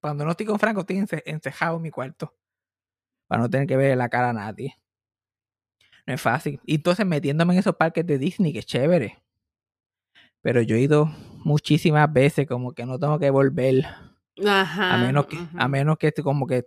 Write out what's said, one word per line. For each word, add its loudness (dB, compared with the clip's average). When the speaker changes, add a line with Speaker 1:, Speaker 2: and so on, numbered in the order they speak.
Speaker 1:
Cuando -6
no -2
estoy -4
con -2
Franco, 0
estoy -6
ence-, -4
encejado -6
en -6
mi -8
cuarto. -10
Para 0
no 0
tener 0
que 0
ver 2
la 0
cara 0
a -4
nadie. -10
No -4
es -6
fácil. -2
Y -2
entonces 0
metiéndome 0
en 4
esos 0
parques 0
de 0
Disney, -2
que -6
es -12
chévere. 0
Pero 0
yo 0
he 2
ido 4
muchísimas 2
veces, 2
como -6
que -10
no -8
tengo 0
que 2
volver. 2
Speaker 2:
Ajá, 0
Speaker 1:
A 2
menos 2
que, -12
Speaker 2:
ujú. -12
Speaker 1:
a 0
menos 0
que 0
esté -2
como 0
que -2